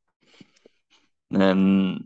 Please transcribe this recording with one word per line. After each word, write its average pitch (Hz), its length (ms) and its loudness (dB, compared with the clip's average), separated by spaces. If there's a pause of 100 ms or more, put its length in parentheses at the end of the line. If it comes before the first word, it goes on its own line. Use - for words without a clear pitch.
(1300)
And 95 720 0